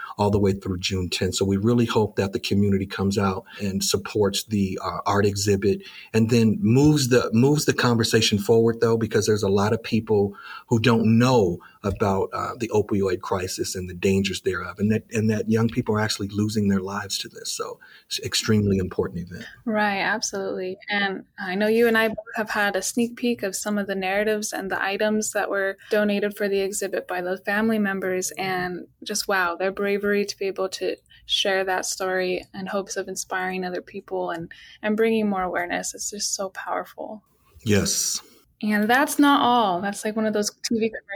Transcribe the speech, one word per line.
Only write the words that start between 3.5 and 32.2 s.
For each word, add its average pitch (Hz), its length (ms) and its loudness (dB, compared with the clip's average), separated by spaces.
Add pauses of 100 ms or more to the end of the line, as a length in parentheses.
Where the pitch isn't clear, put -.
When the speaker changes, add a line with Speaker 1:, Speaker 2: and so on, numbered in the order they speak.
Speaker 1:
and 98 200 -2
supports 101 640 0
the, 98 380 0
uh, 90 220 -6
art 101 200 2
exhibit 98 580 2 (300)
and 113 160 4
then 113 300 4
moves 135 500 6
the, 120 220 4
moves 139 340 4
the 131 80 2
conversation 113 640 2
forward, 113 440 4
though, 113 160 4
because 107 300 0
there's 104 160 2
a 98 60 2
lot 101 220 4
of 110 100 0
people 104 520 2 (340)
who 117 120 2
don't 113 380 4
know 113 420 4 (240)
about, 98 500 0
uh, - 260 -6
the 113 100 -6
opioid 98 500 0
crisis 92 560 -4
and 92 140 -8
the 90 40 -10
dangers 95 480 0
thereof, 90 380 -6
and 104 100 2
that, 110 220 2
and 110 180 0
that 107 220 0
young 113 160 4
people 113 260 -2
are 107 60 2
actually 104 300 -2
losing 104 400 0
their 98 100 2
lives 98 380 -6
to - 100 -8
this. - 240 -12
So - 260 -8 (300)
it's - 120 -8
an - 60 -10
extremely 104 520 2
important 90 520 -4
event. - 160 -12 (200)
Speaker 2:
Right, 208 340 0
absolutely. 190 800 -4 (120)
And 196 360 -2 (120)
I 190 180 -6
know 208 120 2
you 226 200 4
and 226 100 4
I 220 100 4
both 214 100 -4 (180)
have 220 140 -4
had 202 280 0
a 190 40 -2
sneak 233 360 -2
peek 233 260 -2
of 190 120 -4
some 208 220 -4
of 202 80 -2
the 196 100 -4
narratives 208 580 -2
and 190 180 -6
the 185 100 -2
items 214 520 0
that 196 160 -2
were 196 280 -2 (140)
donated 208 460 2
for 208 100 -2
the 196 140 0
exhibit 196 460 -4
by 180 140 -4
the 180 180 -4
family 220 400 0
members, 190 580 -2
and 180 500 -6 (160)
just, - 240 -6
wow, 180 280 0
their 185 160 -2
bravery 202 540 0
to - 120 -10
be 202 80 -6
able 190 240 -4
to - 260 -4 (300)
share 190 380 0
that 185 220 -2
story 185 680 -2